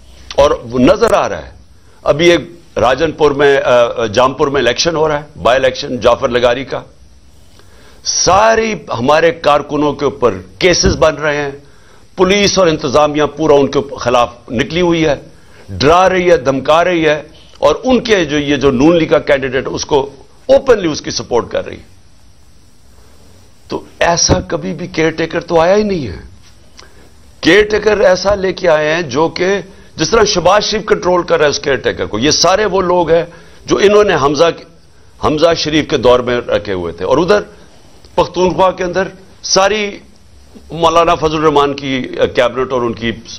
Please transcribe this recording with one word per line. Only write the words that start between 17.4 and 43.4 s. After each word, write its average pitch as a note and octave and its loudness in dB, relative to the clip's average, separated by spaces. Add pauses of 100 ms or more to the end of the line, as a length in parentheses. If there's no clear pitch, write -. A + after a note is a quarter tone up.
और G3 4
उनके A3 0
जो, D3 -2
ये C#3+ -2
जो C3+ 2
नून D3 4
लीग D#3 0
का D3+ 4
candidate, C3+ -2
उसको D#3 -2 (400)
openly B3 2
उसकी C#3+ -6
support A2+ -4
कर F#2 -4
रही - -14
है। - -20 (1800)
तो - -10 (160)
ऐसा E3+ 0
कभी F3+ -8
भी E3+ -10
caretaker D#3+ -4
तो E3+ -2
आया F3 2
ही G#3+ 0
नहीं F3+ -4
है। D#2 -12 (1120)
Caretaker G#3 2
ऐसा F#3 2
लेके F#3 -4
आए D3+ 2
हैं D#3+ -2
जो D3 0
कि F#3 -2 (380)
जिस D#3 -2
तरह A3+ 4
शहबाज F#3+ 2
शरीफ G#3 -4
control F3 0
कर E3 0
रहा D3 2
है D3 2
उस - -4
केयरटेकर A2+ -4
को। G#2 -6
ये C#3 0
सारे F#3+ 2
वो F#3+ -2
लोग F3 0
हैं E3 0 (340)
जो D#3 0
इन्होंने G#3 4
हमजा, D3+ 2 (720)
हमजा D3+ 2
शरीफ D3+ -2
के D3+ 0
दौर B2 4
में A#2+ -2
रखे A2+ -4
हुए F2 -6
थे, F2+ -10
और B2+ 2
उधर F#3+ 2 (760)
पख्तूनख्वा F3+ 0
के F#3 -6
अंदर F3+ -4 (300)
सारी G3+ -2 (720)
मौलाना E3 2
फजल D#3+ -2
रहमान C#3+ 2
की, C3+ -6
अ, - 0
cabinet B2 -2
और B2 -2
उनकी, A2+ -6 (160)